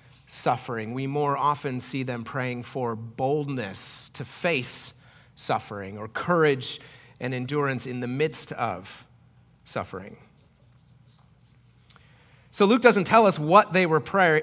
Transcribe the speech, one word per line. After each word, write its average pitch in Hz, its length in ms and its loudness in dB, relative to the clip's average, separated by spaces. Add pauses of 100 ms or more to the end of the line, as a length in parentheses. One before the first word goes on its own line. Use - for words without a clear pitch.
(320)
suffering, 117 640 -2
we 131 120 -4
more 143 300 0
often 139 420 0
see 131 240 -6
them 120 220 -6
praying 123 380 -6
for 120 340 -6
boldness 131 1160 -4
to 135 100 -10
face - 680 -4 (420)
suffering 104 640 -6
or 110 100 -10
courage 147 720 2 (400)
and 127 140 -4
endurance 135 520 -2
in 123 140 -8
the 123 60 -6
midst 139 460 -4
of 98 540 -6 (600)
suffering. 98 500 -10 (2250)
So - 140 2
Luke 226 160 6
doesn't 202 240 8
tell 220 220 6
us 190 120 2
what 165 360 6
they 185 100 6
were 156 160 2
pray-, 160 420 4